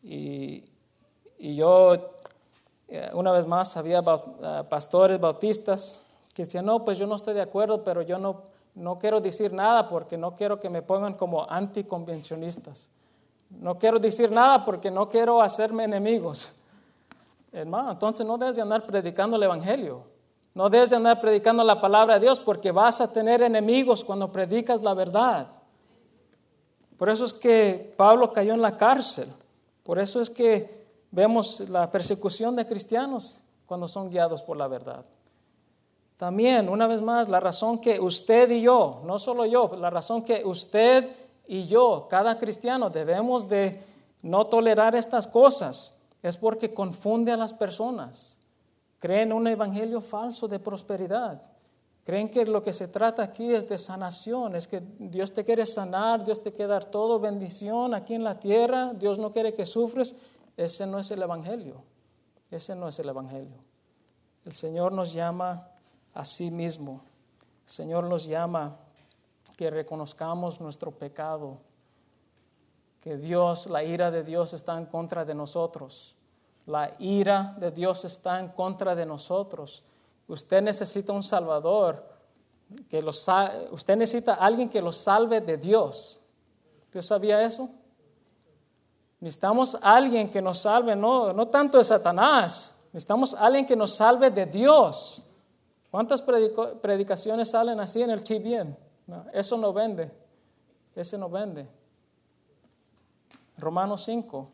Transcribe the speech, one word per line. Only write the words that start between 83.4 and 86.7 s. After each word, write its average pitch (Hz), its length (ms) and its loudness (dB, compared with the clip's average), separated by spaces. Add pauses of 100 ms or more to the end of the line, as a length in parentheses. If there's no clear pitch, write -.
usted 180 240 0
necesita 233 380 0
alguien 220 340 2
que 214 120 -2
lo 170 120 -4
salve 220 480 2
de 160 160 -4
Dios. 180 640 -2 (640)